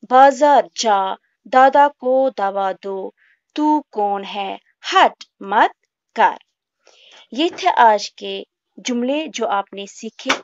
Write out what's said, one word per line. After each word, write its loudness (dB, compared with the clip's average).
बाजार 4
जा, -2
दादा 4
को 0
दवा -4
दो, -12
तू 0
कौन -4
है, -10
हट 2
मत 0
कर। 0
ये -2
थे -6
आज 2
के -14
जुमले -6
जो -8
आपने -6
सीखे। -10